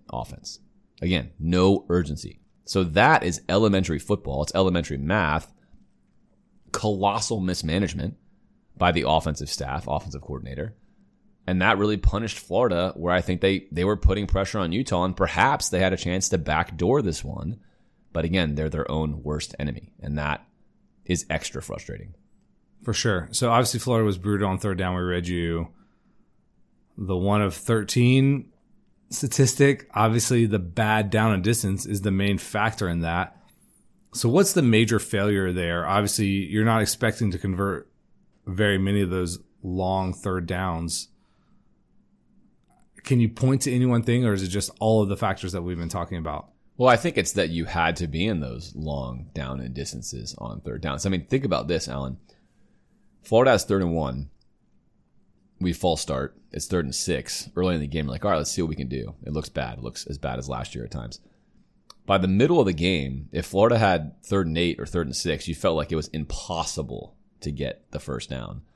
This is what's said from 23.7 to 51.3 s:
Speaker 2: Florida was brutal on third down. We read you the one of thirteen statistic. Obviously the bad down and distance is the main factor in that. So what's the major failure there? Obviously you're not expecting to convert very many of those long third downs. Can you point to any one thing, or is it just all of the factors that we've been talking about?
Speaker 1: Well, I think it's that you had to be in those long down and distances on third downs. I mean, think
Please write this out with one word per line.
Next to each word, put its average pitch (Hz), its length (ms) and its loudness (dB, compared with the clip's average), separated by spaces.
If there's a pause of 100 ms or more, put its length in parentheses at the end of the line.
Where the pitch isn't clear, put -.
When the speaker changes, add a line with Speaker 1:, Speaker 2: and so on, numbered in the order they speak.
Speaker 2:
Florida 113 260 2
was 98 120 2
brutal 101 320 0
on 95 100 0
third 98 180 -2
down. 90 180 0
We 90 60 -2
read 90 260 0
you 85 420 -2 (1300)
the 92 200 -2
one 101 240 2
of 98 140 0
thirteen 123 920 2 (600)
statistic. - 840 2
Obviously 113 520 4
the 101 140 2
bad 107 500 0
down 110 240 2
and 95 100 0
distance 98 420 0
is 98 160 -2
the 101 100 0
main 98 260 2
factor 104 520 -2
in 85 120 -2
that. 85 360 -2 (760)
So - 160 -2
what's 180 240 4
the 175 100 2
major 113 360 6
failure 98 540 0
there? 87 340 -2
Obviously 101 400 2
you're 98 380 0
not 113 160 4
expecting 107 500 0
to 92 60 -4
convert 95 520 -4 (560)
very 101 320 2
many 98 240 2
of 92 80 2
those 90 300 -2 (240)
long 92 500 -2
third 92 340 -4
downs. 87 600 -4 (2000)
Can 127 160 2
you 113 100 4
point 127 340 2
to 139 100 0
any 123 120 4
one 120 180 4
thing, 123 220 2
or 107 80 4
is 95 100 0
it 90 60 -2
just 98 200 -2 (100)
all 110 220 4
of 98 80 2
the 95 80 -2
factors 95 360 -4
that 90 80 -4
we've 87 160 -6
been 85 120 -6
talking 87 280 -6
about? 78 320 -8 (280)
Speaker 1:
Well, 127 120 6
I 117 80 8
think - 200 -2
it's 92 160 0
that 90 160 0
you 82 160 -2
had 85 320 0
to 87 100 -4
be 80 180 -2
in 101 140 0
those 62 360 -10
long 67 580 -8
down 65 260 -8
and 64 140 -8
distances 65 640 -10
on 55 240 -12
third 65 200 -10
downs. 71 240 -4
I 98 40 0
mean, 90 160 -2
think 135 180 0